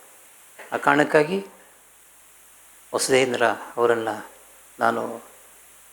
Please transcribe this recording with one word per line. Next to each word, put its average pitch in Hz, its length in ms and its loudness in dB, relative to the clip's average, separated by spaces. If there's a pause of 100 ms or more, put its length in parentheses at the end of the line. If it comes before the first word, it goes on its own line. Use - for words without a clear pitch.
(720)
ಆ 120 60 -2
ಕಾರಣಕ್ಕಾಗಿ 151 680 0 (1500)
ವಸುಧೇಂದ್ರ 123 520 2
ಅವರನ್ನು 113 800 -2 (540)
ನಾನು 117 420 -4 (720)